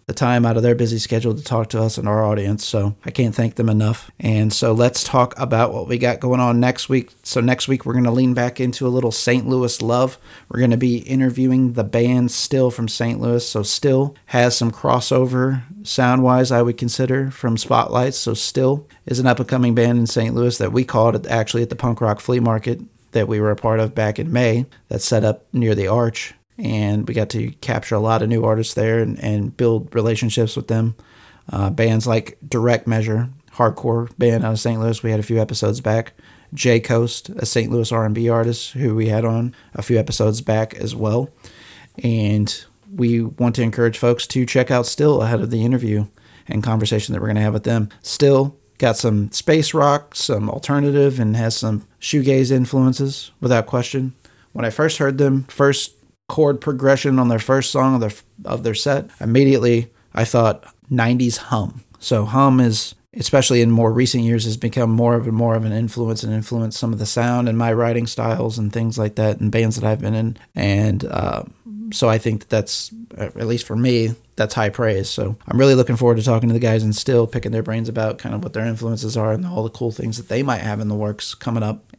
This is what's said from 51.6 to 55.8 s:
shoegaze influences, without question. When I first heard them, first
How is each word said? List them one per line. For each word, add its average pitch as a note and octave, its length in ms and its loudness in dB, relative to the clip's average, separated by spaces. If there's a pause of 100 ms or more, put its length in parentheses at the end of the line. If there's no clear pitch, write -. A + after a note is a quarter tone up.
shoegaze C3+ 500 2
influences, C3 800 2 (100)
without A#2+ 260 2
question. C3 480 -4 (380)
When A#2 120 -6
I A2+ 60 -2
first D#3 280 -2
heard C#3 200 0
them, C#3 260 2
first - 480 0 (380)